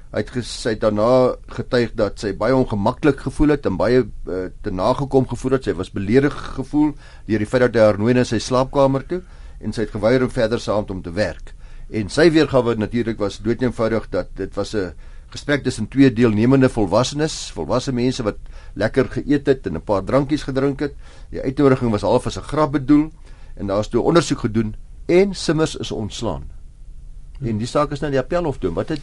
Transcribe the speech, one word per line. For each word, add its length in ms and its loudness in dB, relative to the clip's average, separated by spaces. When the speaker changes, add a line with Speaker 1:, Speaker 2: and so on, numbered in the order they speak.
Speaker 1:
Hy 60 -4
het 120 -4
ges-, 320 -6
sy 80 0
het 100 -2
daarna 540 4
getuig 480 -2
dat 240 -2
sy 180 -4
baie 180 2
ongemaklik 680 2
gevoel 280 0
het 180 2
en 100 0
baie, 220 4
eh, 240 -6
te 80 -6
nagekom 580 2
gevoel 240 -4
het. 120 2
Sy 100 0
was 160 -6
beledig 440 2
gevoel 400 0
deur 120 0
die 80 -2
feit 160 2
dat 120 4
hy 60 4
haar 180 6
nooi 160 4
na 100 4
sy 140 0
slaapkamer 680 2
toe 160 -6
en 120 -6
sy 80 -4
het 100 -2
geweier 320 2
om 80 2
verder 300 0
saam 200 -2
met 80 -4
hom 140 -8
te 100 -10
werk. 420 -4
En 180 -4
sy 220 6
weergawe 460 4
natuurlik 420 -2
was 200 -2
doodeenvoudig 720 -2
dat 160 -4
dit 180 -8
was 200 -6
'n 180 -4
gesprek 320 -2
tussen 260 -4
twee 240 6
deelnemende 560 4
volwassenes, 840 0
volwasse 380 -2
mense 300 0
wat 160 -2
lekker 360 2
geëet 360 -2
het 200 2
en 100 -4
'n 80 -8
paar 200 0
drankies 380 0
gedrink 380 -2
het. 140 -4
Die 120 -8
uitnodiging 480 4
was 120 0
half 240 2
as 100 -4
'n 60 -6
grap 300 0
bedoel 380 4
en 120 -8
daar 140 0
is 80 -4
toe 140 0
ondersoek 360 4
gedoen 360 -2
en 280 4
Simmers 420 0
is 140 -8
ontslaan. 540 -6
Speaker 2:
Hmm. 80 -6
Speaker 1:
En 120 -2
die 80 -4
saak 240 0
is 100 -8
nou 120 -2
in 60 2
die 60 2
appelhof 340 -2
toe. 140 -2
Wat 160 -4
het 140 -4